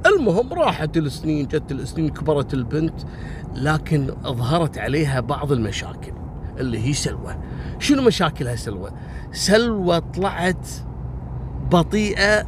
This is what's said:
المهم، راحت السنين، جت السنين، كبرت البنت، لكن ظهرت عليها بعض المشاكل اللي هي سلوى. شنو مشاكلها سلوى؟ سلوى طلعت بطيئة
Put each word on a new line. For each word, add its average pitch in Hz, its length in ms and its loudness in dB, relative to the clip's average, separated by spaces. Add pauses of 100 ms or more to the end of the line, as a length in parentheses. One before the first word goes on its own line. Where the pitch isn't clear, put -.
المهم، 262 460 4
راحت 165 440 2
السنين، 147 500 0
جت 147 260 -2
السنين، 147 360 -2
كبرت 143 460 0
البنت، 143 400 0 (600)
لكن 147 600 2 (120)
ظهرت 131 520 2
عليها 135 420 0
بعض 139 320 -2
المشاكل 101 600 -2 (460)
اللي 120 300 -2
هي 147 40 2
سلوى. - 440 -4 (420)
شنو 277 240 4
مشاكلها 151 540 2
سلوى؟ 101 340 -6 (420)
سلوى 196 680 4
طلعت 180 680 -2 (1040)
بطيئة 208 760 4